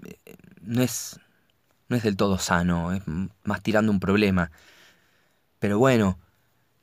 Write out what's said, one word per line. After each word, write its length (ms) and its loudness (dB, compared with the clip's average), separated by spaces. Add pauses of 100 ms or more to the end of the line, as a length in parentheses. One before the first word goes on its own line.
(240)
eh, 120 -20 (260)
no 200 -2
es, 380 -6 (680)
no 80 0
es 60 -2
del 140 0
todo 220 0
sano, 540 0
es 140 -6
m-, 220 -6 (160)
más 180 -4
tirando 300 2
un 80 0
problema. 500 2 (1080)
Pero 180 0
bueno, 400 4 (640)